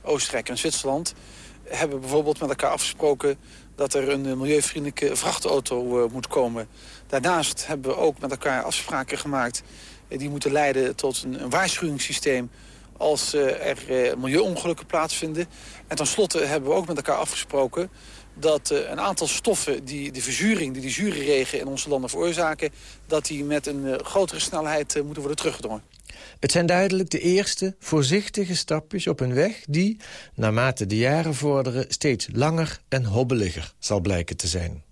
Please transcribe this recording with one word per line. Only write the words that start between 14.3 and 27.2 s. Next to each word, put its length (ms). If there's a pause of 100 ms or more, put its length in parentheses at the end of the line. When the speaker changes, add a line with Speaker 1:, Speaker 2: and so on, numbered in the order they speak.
Speaker 1:
plaatsvinden. 600 (420)
En 80
tenslotte 440
hebben 300
we 60
ook 120
met 100
elkaar 200
afgesproken 720 (440)
dat, 380
eh, 180
een 100
aantal 280
stoffen 580
die 260
de 100
verzuring, 520
die 80
de 80
zure 340
regen 360
in 80
onze 220
landen 200
veroorzaken... 600 (380)
dat 180
die 180
met 240
een, 200
eh, 180
grotere 340
snelheid, 560
eh, 80
moeten 160
worden 180
teruggedrongen. 440 (580)
Speaker 2:
Het 120
zijn 140
duidelijk 440
de 100
eerste 600